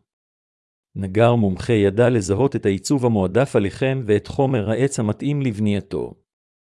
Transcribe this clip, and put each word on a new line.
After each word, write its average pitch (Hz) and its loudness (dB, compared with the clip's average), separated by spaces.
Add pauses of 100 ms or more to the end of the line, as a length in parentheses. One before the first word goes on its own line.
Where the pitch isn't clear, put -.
(960)
נגר 101 2
מומחה 104 0
ידע 107 4
לזהות 110 0
את - -4
העיצוב 120 0
המועדף 110 0
עליכם 131 -2
ואת 104 2
חומר 131 0
העץ 127 -2
המתאים 135 -2
לבנייתו. 101 -4 (580)